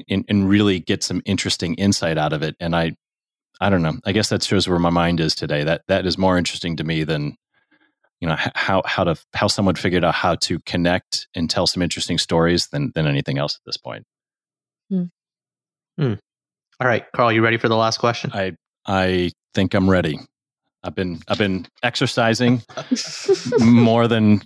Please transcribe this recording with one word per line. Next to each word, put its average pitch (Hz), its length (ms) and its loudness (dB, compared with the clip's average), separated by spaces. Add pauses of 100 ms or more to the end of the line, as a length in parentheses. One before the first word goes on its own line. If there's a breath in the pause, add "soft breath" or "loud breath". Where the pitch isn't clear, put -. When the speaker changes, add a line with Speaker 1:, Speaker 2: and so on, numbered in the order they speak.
Speaker 1:
and, 98 180 -2
and 101 220 2
really 101 300 4
get 92 240 -4
some 90 220 -6
interesting 90 500 -4
insight 95 420 0
out 76 160 -2
of 73 80 -4
it. 76 180 -6
And 85 160 -4
I, 82 180 0 (680)
I 98 80 4
don't 92 140 2
know, 78 100 0 (120)
I 101 60 -2
guess 104 180 0
that 104 140 0
shows 95 240 2
where 90 120 2
my 85 100 4
mind 85 300 2
is 80 160 0
today. 76 280 -4
That, 80 240 -2
that 95 200 0
is 85 100 -2
more 92 200 2
interesting 85 400 -4
to 78 60 -4
me 80 200 -2
than, 147 320 -4 (840)
you 87 80 -6
know, 80 60 -2
h-, - 220 -4
how, 95 300 0
how - 180 -2
to, 82 120 0 (180)
how 104 140 0
someone 95 280 2
figured 87 280 0
out 85 120 2
how 87 200 0
to 82 300 -4
connect 87 720 -2
and 82 120 -4
tell 90 200 -2
some 90 160 -2
interesting 85 340 -4
stories 85 520 0
than, 71 260 -4
than 80 100 0
anything 71 320 -2
else 71 180 -4
at - 100 -20
this 55 120 -10
point. 55 260 -14 (840)
Speaker 2:
Hmm. 185 140 -2 (960)
Speaker 3:
Hmm. 131 140 0 (640)
All 127 80 0
right, 117 180 0 (100)
Carl, 120 160 2
you 113 120 4
ready 113 140 2
for 113 120 0
the 113 80 2
last 113 220 0
question? 117 340 -2
Speaker 1:
I, 95 200 -4 (340)
I 92 440 0 (220)
think 98 220 0
I'm 95 120 2
ready. 87 320 2 (640)
I've 90 120 -10
been, 87 320 -6
I've 101 100 -2
been 95 300 0 (160)
exercising 120 800 2 (480)
Speaker 2:
<laughs> - 480 0
Speaker 1:
more 117 480 6
than, 107 380 4